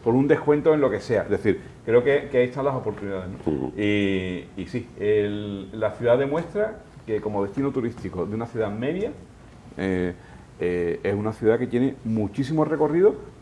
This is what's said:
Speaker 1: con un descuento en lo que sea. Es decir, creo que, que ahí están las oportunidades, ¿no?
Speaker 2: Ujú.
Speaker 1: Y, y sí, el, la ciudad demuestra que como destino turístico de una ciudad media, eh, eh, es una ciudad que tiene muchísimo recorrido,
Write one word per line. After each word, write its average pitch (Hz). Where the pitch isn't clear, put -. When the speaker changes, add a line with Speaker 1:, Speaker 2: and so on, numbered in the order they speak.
Speaker 1:
con 117
un 135
descuento 147
en 151
lo 135
que 101
sea. 104
Es -
decir, 101
creo 117
que, 139
que 127
ahí 123
están 127
las 139
oportunidades, 98
¿no? 95
Speaker 2:
Ujú. 65
Speaker 1:
Y, 98
y 90
sí, -
el, 104
la 107
ciudad 120
demuestra 170
que 107
como 104
destino 131
turístico 101
de 104
una 117
ciudad 110
media, 156
eh, 90
eh, 87
es 98
una 104
ciudad 110
que 123
tiene 123
muchísimo 117
recorrido, 156